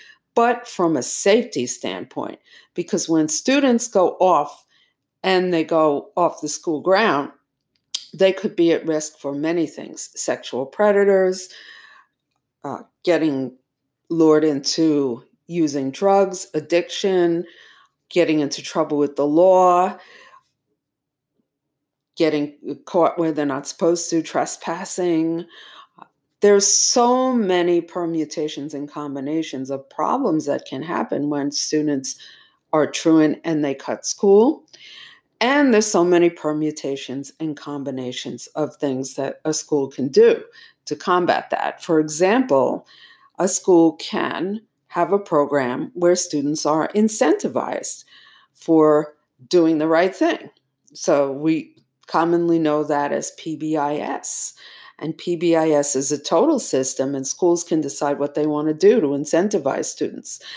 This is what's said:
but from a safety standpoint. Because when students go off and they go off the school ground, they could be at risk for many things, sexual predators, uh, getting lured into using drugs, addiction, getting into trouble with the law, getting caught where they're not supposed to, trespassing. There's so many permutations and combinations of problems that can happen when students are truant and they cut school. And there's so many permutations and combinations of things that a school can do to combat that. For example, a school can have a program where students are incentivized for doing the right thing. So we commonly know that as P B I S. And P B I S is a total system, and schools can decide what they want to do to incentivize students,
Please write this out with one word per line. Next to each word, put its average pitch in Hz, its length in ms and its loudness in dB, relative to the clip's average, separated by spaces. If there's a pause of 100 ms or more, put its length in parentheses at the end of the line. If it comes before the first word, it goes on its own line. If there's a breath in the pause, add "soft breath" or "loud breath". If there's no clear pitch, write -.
(360 loud breath)
but 240 320 0
from 165 280 0
a 123 60 -2
safety 208 640 0
standpoint. - 720 -10 (360 soft breath)
Because 160 340 -4
when 160 200 2
students 262 600 0
go 180 220 2 (100)
off 165 440 2 (600)
and 185 280 2
they 160 120 2
go 156 520 0
off 170 240 0
the 156 80 -6
school 151 320 -6
ground, 175 520 0 (800)
they 190 180 4
could 190 220 -6
be 170 180 4
at - 140 -2
risk 156 320 -4
for 143 160 -8
many 156 320 -2
things, - 480 -14
sexual 127 520 -6
predators, 196 800 2 (1120 loud breath)
uh, 135 200 -10 (200)
getting 151 540 0 (520)
lured 160 360 4
into 143 800 0 (240)
using 147 420 -2
drugs, 196 640 0
addiction, 175 920 0 (640 loud breath)
getting 160 300 2
into 143 220 -4
trouble 151 360 -2
with 143 180 -2
the 143 100 0
law, 180 680 4 (2250 loud breath)
getting 151 400 0 (300)
caught 165 340 0
where 160 140 0
they're 147 140 -2
not 135 200 -6
supposed 170 440 -2
to, 165 120 0
trespassing. 170 1200 -4 (920 loud breath)
There's 202 260 6
so 254 640 2
many 180 480 2
permutations 156 920 -6
and 143 160 -10
combinations 143 800 -6
of 135 180 -8
problems 170 560 0
that 139 220 -4
can 135 160 -10
happen 170 480 -4
when 143 200 -2
students 147 640 -4 (580 loud breath)
are 151 120 2
truant 156 580 2
and 151 200 -2
they 139 100 -2
cut 123 300 -8
school. 214 640 2 (720 loud breath)
And 269 320 4
there's 214 180 4
so 175 140 2
many 175 240 4
permutations 151 1120 -6
and 156 160 -6
combinations 131 920 -10
of 147 280 -6
things 135 380 -4
that - 320 -8
a 156 80 0
school 143 340 -2
can 135 200 -4
do 202 360 4 (400 loud breath)
to - 100 -8
combat 180 560 0
that. - 320 -4
For 160 160 2
example, 156 880 0 (520 soft breath)
a 180 100 0
school 165 460 4
can 196 640 -4 (320)
have 170 180 -2
a 202 80 2
program 143 760 -2
where 175 200 4
students 151 520 -2
are 151 280 0
incentivized - 1080 -2 (480 soft breath)
for 151 640 2 (340)
doing 165 300 4
the 156 100 0
right 175 260 2
thing. - 360 -2 (420)
So 143 400 0
we 156 420 -2 (320)
commonly 170 520 2
know 151 260 0
that 143 260 -2
as 143 280 -6
P 156 180 -10
B 156 200 -4
I 147 200 -2
S. - 560 -8 (460 loud breath)
And 156 180 -8
P - 180 -6
B 165 220 2
I 160 140 2
S 143 260 2
is 139 160 -2
a 147 100 -4
total 247 360 2
system, 135 560 -2
and 135 120 -6
schools 175 380 0
can 160 160 0
decide 143 380 -4
what 143 160 -4
they 151 120 0
want 151 220 -2
to 156 60 0
do 208 260 4
to 156 80 2
incentivize 160 800 -2
students, - 540 -10 (160 loud breath)